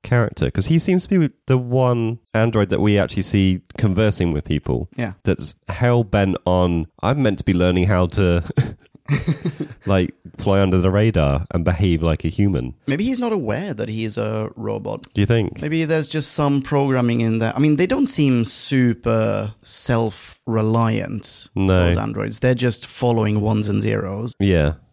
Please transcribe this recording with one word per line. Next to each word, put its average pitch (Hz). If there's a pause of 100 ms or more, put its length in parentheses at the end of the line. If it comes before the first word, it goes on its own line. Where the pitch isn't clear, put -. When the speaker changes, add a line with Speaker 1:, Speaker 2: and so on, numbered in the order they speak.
Speaker 1:
character 117
'cause 95
he 165
seems 180
to 190
be - (140)
the 131
one 120 (140)
android 110
that 98
we 104
actually 95
see 95 (160)
conversing 98
with 76
people 71
Speaker 2:
Yeah. 107 (100)
Speaker 1:
that's - (140)
hell-bent 104
on, 90 (140)
"I'm 135
meant 104
to -
be 95
learning 90
how 90
to 87 (640)
<laughs> -
like, 95 (240)
fly 98
under 92
the 92
radar 90
and 85
behave 85
like 80
a -
human." 78 (120)
Speaker 2:
Maybe 156
he's 254
not 240
aware 156
that 110
he 110
is 107
a 110
robot. 104
Speaker 1:
Do 101
you 101
think? 113
Speaker 2:
Maybe 160
there's 160
just 151
some 143
programming 131
in 113
there. 113
I -
mean, 151
they 185
don't 269
seem 131
super 110 (100)
self-reliant, 113
Speaker 1:
No. 92
Speaker 2:
those 85
androids. 107
They're 127
just 120
following 110
ones 107
and 104
zeros. 104
Speaker 1:
Yeah. 82 (200)